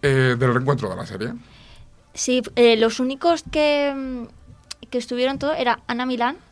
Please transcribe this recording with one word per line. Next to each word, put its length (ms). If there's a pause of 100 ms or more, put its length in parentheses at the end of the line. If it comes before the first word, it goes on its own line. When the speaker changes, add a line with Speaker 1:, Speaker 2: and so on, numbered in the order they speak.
Speaker 1:
eh, 360
del 160
reencuentro 340
de 80
la 80
serie. 300 (800)
Speaker 2:
Sí, 260 (160)
eh, 220
los 220
únicos 520
que, 420
mm, 960
que 80
estuvieron 420
todo 140
era 360
Ana 180
Milán 320 (140)